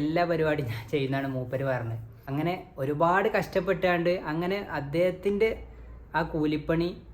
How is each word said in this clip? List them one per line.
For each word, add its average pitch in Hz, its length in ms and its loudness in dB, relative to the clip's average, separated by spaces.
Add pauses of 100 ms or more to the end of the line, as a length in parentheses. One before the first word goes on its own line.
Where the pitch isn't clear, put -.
എല്ലാ 165 300 2
പരിപാടിയും 151 420 0
ഞാൻ - 200 -10
ചെയ്യുന്നതാണ്," 135 420 0
മൂപ്പര് 131 360 -4
പറഞ്ഞത്. 117 320 -4 (260)
അങ്ങനെ 160 240 0 (280)
ഒരുപാട് 165 540 4
കഷ്ടപ്പെട്ടാണ്ട് 180 720 2 (220)
അങ്ങനെ 180 260 0 (220)
അദ്ദേഹത്തിൻ്റെ 180 680 2 (680)
ആ 165 40 4 (100)
കൂലിപ്പണി 156 560 0 (260)